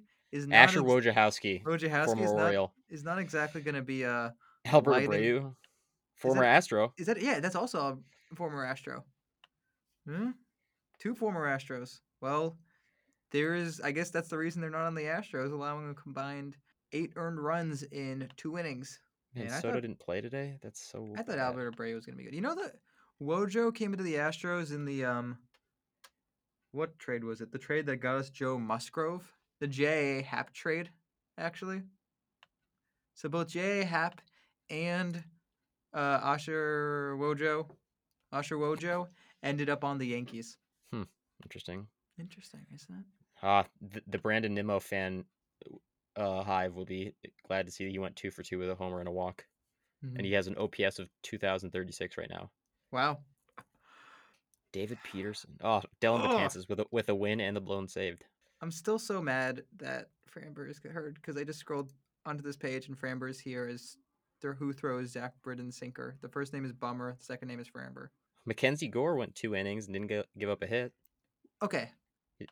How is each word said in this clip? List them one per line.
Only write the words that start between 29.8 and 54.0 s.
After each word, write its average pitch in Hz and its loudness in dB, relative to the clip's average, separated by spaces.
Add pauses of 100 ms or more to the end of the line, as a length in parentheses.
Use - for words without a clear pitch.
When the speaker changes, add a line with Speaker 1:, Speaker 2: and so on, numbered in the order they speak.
Speaker 1:
A - -4
Happ - -6
trade, 170 -2 (480)
actually. 185 -6 (1300)
So - -6
both 165 -2
J 190 0
A 190 0
Happ 170 0 (480)
and, 170 -2 (720)
uh, 143 4
Asher 147 0
Wojo, 151 0 (600)
Asher 143 -2
Wojo 165 0 (360)
ended 143 0
up 139 0
on 143 0
the 131 -2
Yankees. 120 -6 (360)
Speaker 2:
Hmm. 110 -2 (400)
Interesting. 95 -10 (320)
Speaker 1:
Interesting, 185 -16
isn't - -18
it? 196 -12 (380)
Speaker 2:
Ah, 98 6 (160)
the, 104 -12
the 98 -2
Brandon 110 0
Nimmo 101 2
fan, 95 -4 (920)
uh, 95 0
hive 92 0
will 92 -8
be 92 -6 (340)
glad 95 0
to 87 -12
see 98 -6
that 95 -4
he 95 -4
went 95 -4
two 98 -8
for - -12
two 92 -6
with 92 -2
a 92 -2
homer 92 -4
and 87 -6
a 87 -6
walk. 90 -4 (580)
Speaker 1:
Mm-hmm. 127 -8
Speaker 2:
And 98 -2
he 95 0
has 95 4
an 95 -4
O 107 0
P - -2
S 95 4
of 90 -10 (140)
two - -8
thousand 95 0
thirty-six 92 -6
right - -6
now. - -10 (400)
Speaker 1:
Wow. 139 2 (1500)